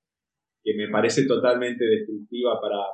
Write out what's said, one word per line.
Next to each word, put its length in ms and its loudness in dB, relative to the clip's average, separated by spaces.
que 120 0
me 140 -4
parece 380 2
totalmente 600 2
destructiva 720 -2
para, 160 -4